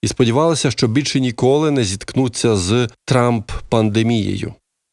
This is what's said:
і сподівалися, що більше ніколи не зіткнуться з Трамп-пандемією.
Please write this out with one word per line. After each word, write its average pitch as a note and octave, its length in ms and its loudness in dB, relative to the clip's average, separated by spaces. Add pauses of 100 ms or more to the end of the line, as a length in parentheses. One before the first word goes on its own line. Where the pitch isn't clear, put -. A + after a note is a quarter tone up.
і A2 60 0
сподівалися, C3+ 640 0
що B2+ 160 0
більше C3+ 320 0
ніколи C3 520 2
не C3+ 120 0
зіткнуться A2+ 720 -2
з G#2+ 320 0 (180)
Трамп-пандемією. A2 1500 0 (400)